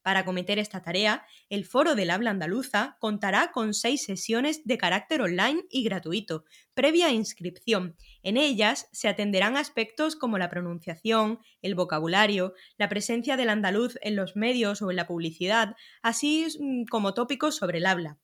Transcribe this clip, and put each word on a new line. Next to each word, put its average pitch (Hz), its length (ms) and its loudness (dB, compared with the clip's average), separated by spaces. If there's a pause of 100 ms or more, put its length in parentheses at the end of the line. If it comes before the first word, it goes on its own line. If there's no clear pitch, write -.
Para 190 200 2
acometer 185 380 -2
esta 208 240 -6
tarea, 214 420 0 (240)
el 202 160 -4
Foro 302 300 4
del 185 160 0
Habla 208 180 0
Andaluza 208 720 -2
contará 208 520 0
con 220 200 -2
seis 247 320 -2
sesiones 247 600 -2
de 226 100 0
carácter 202 460 0
online 214 480 0
y 262 120 -2
gratuito, 180 640 -4 (300)
previa 320 360 4
inscripción. 185 880 -2 (260)
En 196 140 0
ellas 254 560 2
se - 160 -2
atenderán 202 480 2
aspectos 294 580 -2
como 233 220 -2
la 175 140 -2
pronunciación, 180 880 -2 (240)
el 196 120 -2
vocabulario, 180 760 2 (240)
la 208 140 -2
presencia 233 480 -2
del 247 100 0
andaluz 214 540 0
en 214 120 -4
los 190 220 -4
medios 220 460 0
o 196 80 -2
en 180 60 -2
la 170 100 -2
publicidad, 180 680 -2 (280)
así, 302 460 0 (120)
mm, 262 300 -2
como 202 240 0
tópicos 277 420 -2
sobre 175 220 -4
el 170 80 0
habla. 170 380 0